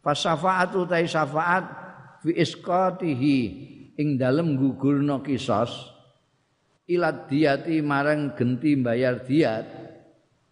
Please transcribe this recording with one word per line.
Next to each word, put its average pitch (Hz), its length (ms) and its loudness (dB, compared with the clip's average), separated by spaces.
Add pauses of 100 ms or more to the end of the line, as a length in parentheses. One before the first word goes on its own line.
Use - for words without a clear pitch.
Fasyafa'atu, 180 800 0
tai 170 240 0
syafaat, 160 560 0 (560)
fi 160 160 0
isqatihi, 175 1000 0 (580)
ing 147 240 0
dalem 147 320 2
gugurna 139 720 2
qisas, 120 480 -2 (1120)
ilad 165 400 -2
diyati, 147 560 2
marang 147 560 0
genti 127 400 2
bayar 123 480 0
diat, 127 400 2 (880)